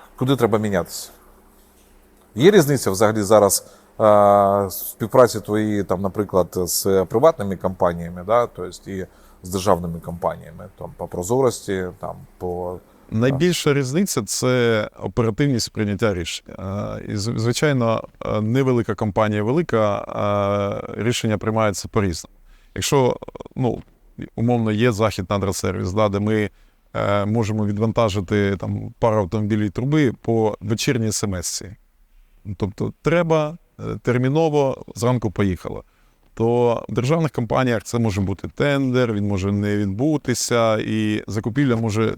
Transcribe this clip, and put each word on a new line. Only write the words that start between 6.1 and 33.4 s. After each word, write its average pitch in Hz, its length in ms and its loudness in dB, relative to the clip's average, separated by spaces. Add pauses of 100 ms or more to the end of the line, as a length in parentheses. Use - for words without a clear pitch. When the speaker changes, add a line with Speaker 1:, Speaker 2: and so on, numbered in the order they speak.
Speaker 1:
з 92 540 0
приватними 101 480 0
компаніями, 87 680 -4
да, 117 200 2
то - 180 -10
есть - 240 -14
і 95 180 -8 (360)
з 90 80 -14
державними 87 500 0
компаніями, 85 640 -8 (140)
там, 87 180 -12
по 87 100 -10
прозорості, 98 760 -2 (160)
там, 87 160 -10 (220)
по 90 400 -8 (320)
Speaker 2:
Найбільша 139 640 0
різниця — 139 520 -2
це 120 640 0 (140)
оперативність 113 680 -2
прийняття 104 420 0
рішень. - 340 -8
Е, - 140 -14 (460)
і, 110 60 -8
зв-, 110 240 -4
звичайно, 120 680 0 (220)
е, 107 140 -2
невелика 120 540 2
компанія, 107 480 0
велика, 110 560 0 (960)
е, 107 80 -6
рішення 113 340 0
приймається 107 500 -2
по-різному. 98 460 -2 (400)
Якщо, 135 420 2 (400)
ну, 123 260 -2 (540)
умовно, 117 360 0
є 113 200 2
Захід 101 380 -2
Надрасервіс, 98 640 -2
да, 107 160 2
де 101 120 -2
ми, 107 300 0 (440)
е, 101 320 0
можемо 107 400 0
відвантажити, 104 880 0
там, 104 420 -6
пару 113 220 2
автомобілів 104 500 0
труби 139 420 0 (100)
по 110 380 0
вечірній 110 520 -2
смс-ці. 98 640 -6 (800)
Тобто 107 360 -4 (100)
треба, 160 560 0 (220)